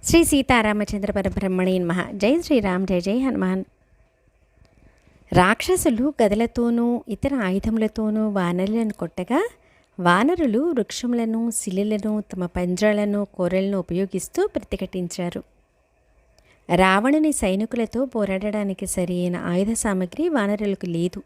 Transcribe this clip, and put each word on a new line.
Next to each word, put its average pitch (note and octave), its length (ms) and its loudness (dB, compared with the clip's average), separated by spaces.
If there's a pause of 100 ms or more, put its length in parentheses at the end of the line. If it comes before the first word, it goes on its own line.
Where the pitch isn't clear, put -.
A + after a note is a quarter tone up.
శ్రీ E4+ 200 6
సీతారామచంద్ర G#3+ 880 2
పరబ్రహ్మణే F#3 640 0
నమః. F3+ 340 -2
జై A3 300 2
శ్రీరామ్, G3 460 0
జై F#3 120 2
జై G3 200 0
హనుమాన్. F#3+ 440 0 (1700)
రాక్షసులు A#3 800 2 (100)
గదలతోనూ A#3 840 0
ఇతర C4+ 260 -4
ఆయుధములతోనూ G#3+ 960 0
వానరులను G3 640 0
కొట్టగా, A#3+ 560 -2 (500)
వానరులు A3+ 600 4
వృక్షములను, A#3 920 -2
శిలలను, G#3 720 -2 (100)
తమ F#3 120 -6
పంజాలను, G3+ 880 0
కోరలను F#3+ 420 0
ఉపయోగిస్తూ F#3 720 -2
ప్రతిఘటించారు. F3+ 960 -6 (1300)
రావణుని A3+ 560 4
సైనికులతో A3+ 720 -2
పోరాడడానికి G3+ 840 -4
సరియైన F3+ 480 -2
ఆయుధ F#3 380 0
సామగ్రి G3+ 560 -2
వానరులకు G#3 560 -2
లేదు. F3 400 -2